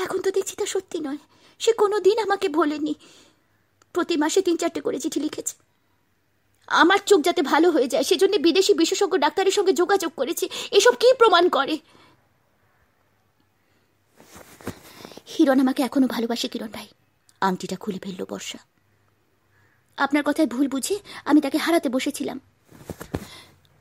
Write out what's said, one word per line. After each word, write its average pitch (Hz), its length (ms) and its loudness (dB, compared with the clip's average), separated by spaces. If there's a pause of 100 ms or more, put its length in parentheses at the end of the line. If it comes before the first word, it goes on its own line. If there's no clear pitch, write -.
এখন 370 180 -4
তো 381 100 -2
দেখছি - 240 -4
তা 415 100 -6
সত্যি - 340 -8
নয়। 277 180 -8 (420)
সে 453 140 2
কোনোদিন 415 460 2
আমাকে 392 300 -2
ভোলেনি। 294 460 -2 (1000)
প্রতি 339 240 -2
মাসে 311 240 2
তিন 339 160 0
চারটে 320 240 -4
করে - 180 -4
চিঠি - 200 -6
লিখেছে। - 360 -8 (1120)
আমার 339 380 4
চোখ 392 160 4
যাতে 349 200 0
ভালো 302 300 2
হয়ে 277 160 2
যায় 269 160 -2
সেজন্য 370 320 2
বিদেশি 359 380 2
বিশেষজ্ঞ 349 440 0
ডাক্তারের 359 340 0
সঙ্গে 381 220 2
যোগাযোগ 349 420 0
করেছে। 320 340 -6 (220)
এসব 403 280 6
কি 494 140 6
প্রমাণ 359 360 6
করে? 277 300 -2 (3500)
হিরণ 277 220 4
আমাকে 269 240 0
এখনো 262 240 0
ভালোবাসে 233 400 -4
কিরণ 220 200 -10
ভাই। - 200 -18 (540)
আংটিটা 185 340 -2
খুলে 185 240 -8
ফেলল 190 300 -12
বর্ষা। - 280 -12 (1400)
আপনার 285 280 0
কথায় 294 220 0
ভুল 269 200 -2
বুঝে 269 320 -4 (260)
আমি 294 160 4
তাকে 285 160 -2
হারাতে 330 320 0
বসেছিলাম। 262 500 -6 (1400)